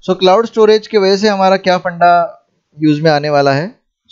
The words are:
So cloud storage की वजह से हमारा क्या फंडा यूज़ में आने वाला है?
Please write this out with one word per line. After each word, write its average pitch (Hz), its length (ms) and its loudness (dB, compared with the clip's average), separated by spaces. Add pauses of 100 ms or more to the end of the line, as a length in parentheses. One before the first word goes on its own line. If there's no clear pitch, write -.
So 185 100 -4
cloud 190 280 2
storage 214 400 0
की 220 120 -2
वजह 190 180 0
से 208 120 -2
हमारा 190 280 0
क्या 185 220 -2
फंडा 175 680 -2 (340)
यूज़ 151 220 0
में 160 80 2
आने 147 200 -2
वाला 143 220 2
है? 156 220 -4 (380)